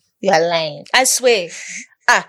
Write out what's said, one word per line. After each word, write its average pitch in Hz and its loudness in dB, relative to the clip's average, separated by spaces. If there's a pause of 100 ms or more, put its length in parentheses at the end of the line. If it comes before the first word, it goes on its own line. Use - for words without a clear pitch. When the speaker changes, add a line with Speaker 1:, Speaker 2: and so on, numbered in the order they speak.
(200)
Speaker 1:
You - -2
are 160 4
lying. 160 -4
Speaker 2:
I 254 4
swear. 233 0 (680)
Ah, 208 0